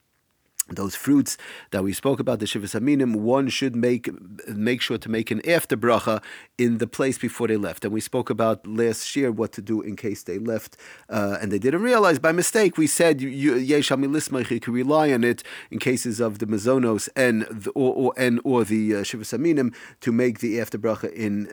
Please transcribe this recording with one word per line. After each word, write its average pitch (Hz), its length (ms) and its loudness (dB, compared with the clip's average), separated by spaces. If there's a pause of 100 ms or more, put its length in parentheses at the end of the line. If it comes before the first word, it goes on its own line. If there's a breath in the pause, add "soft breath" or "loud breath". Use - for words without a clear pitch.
(760)
those 98 200 -4
fruits 139 420 2 (340 loud breath)
that 95 120 -2
we 98 100 -2
spoke 135 260 -2
about, 117 200 0
the 107 60 -2
Shivas 104 340 -4
Aminim, 131 360 2
one 123 340 2
should 131 260 -2
make, 120 340 0 (380)
make 117 340 -2
sure 120 160 -2
to 107 120 -10
make 113 220 -2
an 107 160 -2
after 160 280 2
bracha 110 460 2 (360 loud breath)
in 117 200 2
the 113 100 -2
place 135 300 -2
before 117 300 -4
they 110 100 2
left. 95 260 -4
And 104 100 -2
we 107 80 -2
spoke - 280 -4
about 113 360 0
last 110 500 -2
year 139 160 2
what 110 220 -2
to - 80 -12
do 107 200 -2
in 104 140 -8
case 101 280 -8
they 90 140 -8
left, 110 400 -6 (320 loud breath)
uh, 101 320 -2
and 104 100 -4
they 101 80 0
didn't 135 220 0
realize 208 380 4
by 160 120 2
mistake. 175 460 2
We 156 100 4
said 160 340 4
you, 135 80 -4
you, 135 260 2
Yesh 135 340 2
Hamilismach, 139 600 0
you 120 100 0
can 117 140 -6
rely 143 380 4
on 117 120 4
it 120 200 2 (260 loud breath)
in 110 100 -6
cases 120 400 -2
of 110 200 -2
the 110 60 -2
Mazonos 110 720 2
and 120 280 2
the, 107 280 -8
or, 127 220 2
or, 123 240 2
and, 123 260 2
or 123 200 2
the, 107 320 2
uh, 101 40 -2
Shivas 107 380 -6
Aminim 139 360 2 (280 loud breath)
to 127 100 0
make 117 280 2
the 117 200 -2
after 110 180 -6
bracha 107 340 -2
in, 104 420 -4